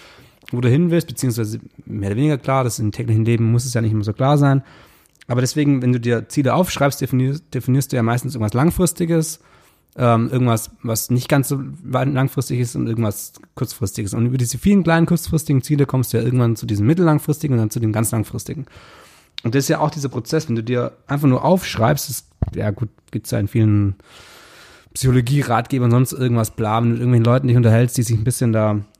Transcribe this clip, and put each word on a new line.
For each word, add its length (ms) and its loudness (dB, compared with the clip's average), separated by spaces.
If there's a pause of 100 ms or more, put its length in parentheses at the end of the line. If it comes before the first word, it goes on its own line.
(520)
wo 80 -4
du 80 2
hin 240 4
willst, 160 0
beziehungsweise 500 -4 (280)
mehr 240 -6
oder 60 -2
weniger 220 0
klar, 240 -2
das 160 -4
im 140 -2
täglichen 320 0
Leben 260 2
muss 140 2
es 100 -6
ja 60 0
nicht 100 0
immer 140 0
so 80 -2
klar 260 2
sein, 240 4 (640)
aber 140 -2
deswegen, 420 0
wenn 100 2
du 60 0
dir 300 -2
Ziele 260 0
aufschreibst, 460 0
definierst, 520 -2
definierst 380 0
du 60 -2
ja 80 2
meistens 320 -2
irgendwas 180 -2
Langfristiges, 840 0 (580)
ähm, 320 2
irgendwas, 400 0 (120)
was 260 -4
nicht 180 0
ganz 220 2
so 100 -2 (240)
wa-, 200 -2
langfristig 580 -2
ist 160 -4
und 100 -2
irgendwas 460 -4 (220)
Kurzfristiges. 580 -6
Und 140 0
über 100 -2
diese 220 -4
vielen 260 4
kleinen 220 4
kurzfristigen 560 0
Ziele 240 0
kommst 260 -2
du 60 0
ja 40 0
irgendwann 320 2
zu 120 -8
diesen 200 0
mittellangfristigen 680 0
und 60 0
dann 80 -2
zu 100 -6
den 120 0
ganz 180 -2
langfristigen. 560 -6 (760)
Und 120 -2
das 100 2
ist 40 -2
ja 120 0
auch 80 2
dieser 220 -4
Prozess, 400 -4
wenn 60 0
du 60 -2
dir 300 -2 (140)
einfach 220 0
nur 180 2
aufschreibst, 640 0
das, 160 -10 (280)
ja 180 -2
gut, 180 -6 (200)
gibt's 200 -8
ja 80 0
in 100 0
vielen 460 4 (1000)
Psychologie-Ratgebern, 960 2
sonst 220 4
irgendwas, 400 0
bla, 260 -2
wenn 60 2
du 80 2
mit 80 -4
irgendwelchen 240 4
Leuten 240 2
dich 80 4
unterhältst, 400 4
die 60 2
sich 160 0
ein 60 -4
bisschen 280 0
da 280 0 (200)